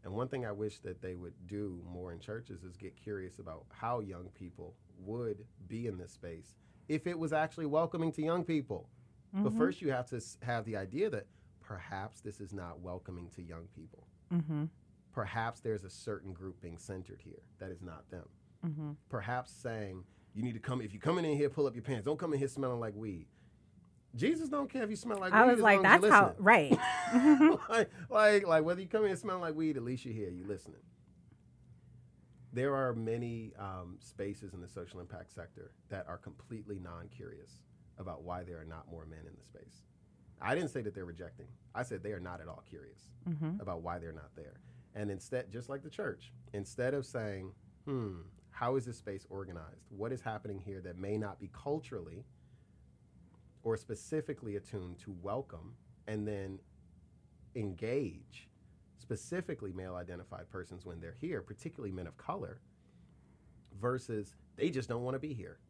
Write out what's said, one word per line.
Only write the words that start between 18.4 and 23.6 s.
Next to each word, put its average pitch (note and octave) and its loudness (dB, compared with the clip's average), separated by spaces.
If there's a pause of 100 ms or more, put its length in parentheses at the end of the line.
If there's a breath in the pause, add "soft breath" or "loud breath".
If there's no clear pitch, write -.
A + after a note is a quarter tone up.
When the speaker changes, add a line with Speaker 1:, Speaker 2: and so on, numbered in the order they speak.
Speaker 2:
Mm-hmm. D3+ -4 (200)
Speaker 1:
Perhaps B2 -4
saying, G#2 -6 (300)
"You G#2+ -4
need A#2+ -2
to G#2+ -8
come, B2+ -4
if G#2 -8
you're G#2 -12
coming E3+ 2
in D3+ 2
here, C#3+ 4
pull C#3+ 2
up A#2+ 0
your A#2+ -8
pants. B2 -2
Don't D3+ 0
come E3 -2
in C#3 2
here C3+ 0
smelling B2+ -2
like A2 -4
weed." G2 -6 (920)